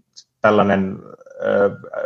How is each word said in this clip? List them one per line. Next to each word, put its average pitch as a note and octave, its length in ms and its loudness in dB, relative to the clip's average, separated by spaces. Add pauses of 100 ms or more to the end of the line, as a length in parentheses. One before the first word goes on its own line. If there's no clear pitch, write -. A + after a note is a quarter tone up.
(420)
tällainen, G2 560 2 (460)
ö, G2+ 360 0 (260)